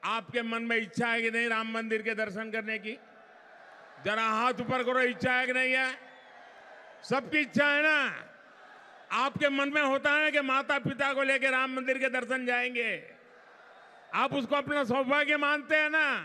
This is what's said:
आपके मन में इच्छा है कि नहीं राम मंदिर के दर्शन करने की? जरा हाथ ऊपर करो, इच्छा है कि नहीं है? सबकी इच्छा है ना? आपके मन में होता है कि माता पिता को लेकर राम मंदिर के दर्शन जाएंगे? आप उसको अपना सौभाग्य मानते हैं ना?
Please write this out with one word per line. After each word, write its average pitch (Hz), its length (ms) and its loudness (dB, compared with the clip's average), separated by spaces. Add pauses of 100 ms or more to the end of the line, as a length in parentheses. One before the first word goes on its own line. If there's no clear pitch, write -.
आपके 226 380 -4
मन 226 200 -4
में 233 140 -2
इच्छा 226 320 -2
है 233 140 0
कि 226 80 0
नहीं 233 180 0
राम 220 240 -2
मंदिर 220 300 -2
के 220 120 -4
दर्शन 214 360 -6
करने 220 280 -6
की? 214 180 -10 (1080)
जरा 214 180 0
हाथ 226 380 2
ऊपर 247 240 0
करो, 247 160 2
इच्छा 254 320 2
है 254 140 4
कि 247 60 0
नहीं 254 200 2
है? 262 260 0 (1120)
सबकी 269 280 -2
इच्छा 285 280 2
है 294 160 2
ना? 269 420 0 (880)
आपके 269 360 0
मन 277 260 0
में 302 80 4
होता 277 300 2
है 302 180 4
कि 285 100 2
माता 269 380 0
पिता 277 360 -2
को 269 80 0
लेकर 269 280 2
राम 262 260 0
मंदिर 262 220 0
के 262 100 0
दर्शन 254 380 -2
जाएंगे? 247 440 -2 (1200)
आप 254 200 2
उसको 285 220 0
अपना 285 280 0
सौभाग्य 277 520 2
मानते 294 400 0
हैं 302 140 2
ना? 311 160 2 (180)